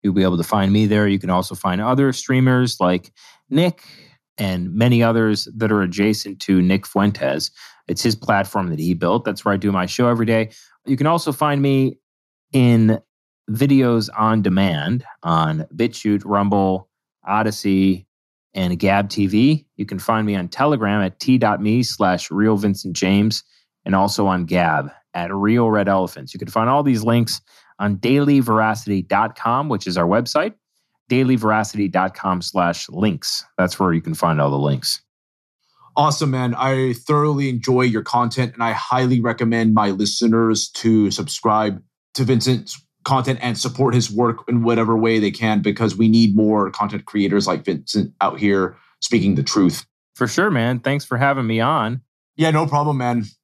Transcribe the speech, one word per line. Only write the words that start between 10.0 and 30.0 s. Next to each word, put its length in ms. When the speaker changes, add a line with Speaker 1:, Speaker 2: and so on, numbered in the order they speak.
Speaker 1:
every 180
day. 240
You 100
can 120
also 240
find 280
me 380
in 460
videos 680
on 280
demand 600
on 420
BitChute, 480
Rumble, 640
Odysee, 760
and 240
Gab 300
T 180
V. 480
You 100
can 140
find 260
me 100
on 120
Telegram 540
at 180
T 180
dot 240
me 220
slash 480
real 260
Vincent 380
James 480
and 80
also 320
on 200
Gab 440
at 180
Real 380
Red 180
Elephants. 460
You 60
can 80
find 220
all 120
these 220
links 380
on 200
dailyveracity 1120
dot 300
com, 320
which 160
is 120
our 100